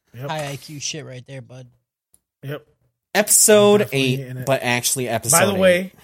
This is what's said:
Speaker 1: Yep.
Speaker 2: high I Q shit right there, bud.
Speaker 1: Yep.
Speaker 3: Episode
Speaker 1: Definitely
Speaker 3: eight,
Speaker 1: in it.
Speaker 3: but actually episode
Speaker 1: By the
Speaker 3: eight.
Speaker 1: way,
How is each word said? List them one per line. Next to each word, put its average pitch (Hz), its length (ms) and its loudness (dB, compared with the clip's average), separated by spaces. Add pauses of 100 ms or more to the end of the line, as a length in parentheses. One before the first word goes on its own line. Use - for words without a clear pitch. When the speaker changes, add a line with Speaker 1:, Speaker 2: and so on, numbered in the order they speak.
(140)
Speaker 1:
Yep. 135 160 -12
Speaker 2:
high 156 200 -8
I 143 60 -10
Q 147 220 -16
shit 139 260 -10
right 127 220 -18
there, 135 160 -16
bud. 123 240 -20 (800)
Speaker 1:
Yep. 139 240 -12 (480)
Speaker 3:
Episode 208 640 6
Speaker 1:
Definitely 135 360 0
Speaker 3:
eight, 135 60 -6
Speaker 1:
in 127 180 -12
it. 123 80 -10
Speaker 3:
but 135 160 0
actually 120 460 -2
episode 117 300 0
Speaker 1:
By 190 80 4
the 202 80 0
Speaker 3:
eight. 185 60 -2
Speaker 1:
way, 185 320 2 (120)